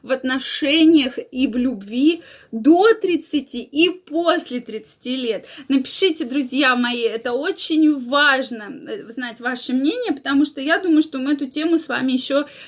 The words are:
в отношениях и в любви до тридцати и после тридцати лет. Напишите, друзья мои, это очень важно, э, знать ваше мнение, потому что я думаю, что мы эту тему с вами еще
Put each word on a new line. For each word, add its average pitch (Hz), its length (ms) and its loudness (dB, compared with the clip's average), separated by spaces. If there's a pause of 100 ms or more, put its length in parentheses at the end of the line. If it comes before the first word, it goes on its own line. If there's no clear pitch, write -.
в 247 100 -4
отношениях 269 1080 2 (140)
и 254 160 0
в 214 80 -4
любви 247 640 0 (300)
до 330 420 6
тридцати 302 680 -4
и 330 280 0
после 320 720 -2
тридцати 220 560 -10
лет. 233 300 -4 (220)
Напишите, 294 560 0
друзья 254 520 0
мои, 240 260 -2
это 226 300 -2
очень 302 760 0
важно, 262 560 2 (240)
э, 220 240 -10
знать 240 280 -10
ваше 247 320 -6
мнение, 359 400 0
потому 277 320 0
что 285 160 -8
я 311 180 0
думаю, 330 240 2
что 269 160 -4
мы 269 140 -2
эту 285 160 -4
тему 330 280 -2
с 330 120 -4
вами 254 240 -2
еще 277 340 0 (220)